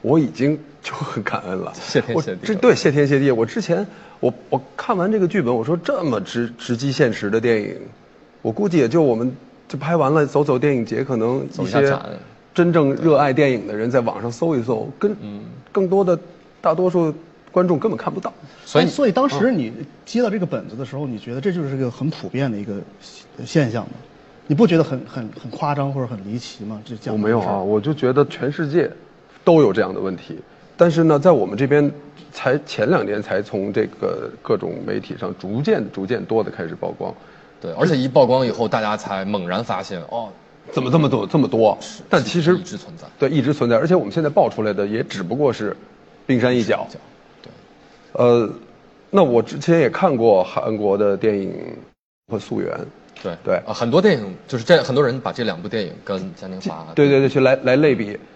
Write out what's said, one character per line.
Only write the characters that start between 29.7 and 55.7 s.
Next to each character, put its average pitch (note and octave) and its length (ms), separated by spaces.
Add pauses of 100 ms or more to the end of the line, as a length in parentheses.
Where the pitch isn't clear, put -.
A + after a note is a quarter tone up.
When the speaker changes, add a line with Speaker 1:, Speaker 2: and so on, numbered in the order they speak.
Speaker 1:
这 G#2 100
样 F#2 120
的 G2 60
问 F#2+ 180
题。 - 220 (360)
但 E3+ 160
是 D#3+ 140
呢， D3+ 120
在 F3 140
我 A2 140
们 G2+ 120
这 C3+ 80
边 C#3+ 240 (440)
才， - 320
前 A2 240
两 C#3 160
年 G#2 160
才 G2+ 200
从 G#2 300
这 G#2 140 (160)
个 E2+ 280 (120)
各 G#2+ 160
种 F2 160 (120)
媒 G2+ 140
体 - 180
上 F#2+ 220
逐 G#2+ 220
渐、 A#2 320
逐 G2 120
渐 G#2 200
多 A2 180
的 F#2 80
开 E2+ 160
始 E2 80
曝 F2 160
光。 F#2 220 (480)
Speaker 2:
对， E2+ 120
而 D3+ 140
且 E3 80
一 C3 140
曝 C3 160
光 B2+ 200
以 A2+ 60
后， A2 160
大 A2+ 140
家 G#2+ 160
才 F#2+ 260
猛 G2 240
然 G2 160
发 G2 180
现， F#2+ 280
哦， A#2 180 (460)
Speaker 1:
怎 B2+ 100
么 B2+ 80
这 D#3+ 80
么 D3 80
多， G#2+ 180
这 D#3 120
么 C3 100
多？ A2+ 320
Speaker 2:
是， - 300
Speaker 1:
但 D#3+ 120
其 F3 200
实 D#3 160
Speaker 2:
一 - 40
直 - 140
存 - 220
在。 - 100 (100)
Speaker 1:
对， C3+ 120
一 D3 120
直 C#3 120
存 A#2 160
在。 A#2 80
而 D#3 100
且 F3+ 80
我 D#3 80
们 G2+ 80
现 E3 100
在 D3+ 60
爆 C#3 220
出 A2 140
来 G#2+ 100
的 G2+ 120
也 G#2+ 160
只 F#2+ 220
不 F2 100
过 C3+ 200
是 G2+ 200 (520)
冰 C3 160
山 B2+ 120
一 B2 80
角。 G2+ 240 (560)
Speaker 2:
对。 - 100 (600)
Speaker 1:
呃， A#2+ 360 (600)
那 G3 120
我 A#2+ 180
之 B2+ 160
前 E3 220
也 B2+ 100
看 F3 240
过 A2 300
韩 - 320
国 G#2 220
的 G2+ 180
电 G#2 240
影 F#2 140 (760)
和 A2 100
溯 A2 220
源。 F#2 100 (540)
Speaker 2:
对。 F2 200
Speaker 1:
对。 G2 120 (120)
Speaker 2:
啊， G#2+ 40
很 A#2+ 180
多 D#3+ 120
电 F#3 160
影， F#2+ 180 (120)
就 C3 100
是 A2+ 60
这， D#3+ 180
很 B2+ 140
多 C#3+ 100
人 B2+ 140
把 F2+ 120
这 A#2+ 120
两 F2 180
部 G2+ 60
电 G#2+ 160